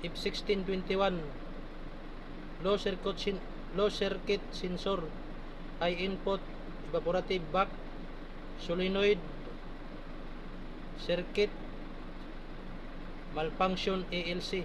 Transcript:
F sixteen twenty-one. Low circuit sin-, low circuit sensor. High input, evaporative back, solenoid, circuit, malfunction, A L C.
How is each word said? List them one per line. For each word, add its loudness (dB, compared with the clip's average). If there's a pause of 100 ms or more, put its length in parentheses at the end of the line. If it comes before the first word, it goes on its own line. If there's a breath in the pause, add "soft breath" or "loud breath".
F -2
sixteen 2
twenty-one. 2 (1400)
Low 6
circuit 0
sin-, 0 (320)
low 6
circuit 2
sensor. 0 (800)
High 4
input, 2 (520)
evaporative 2
back, 6 (960)
solenoid, 6 (1800)
circuit, 4 (1800)
malfunction, 4
A 2 (120)
L 0
C. 0